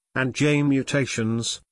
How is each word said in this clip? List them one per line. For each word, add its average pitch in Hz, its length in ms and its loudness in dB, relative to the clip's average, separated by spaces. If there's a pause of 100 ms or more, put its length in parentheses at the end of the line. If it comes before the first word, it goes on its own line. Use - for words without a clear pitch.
(140)
and 131 180 -2
J 147 300 2
mutations, 123 960 0 (120)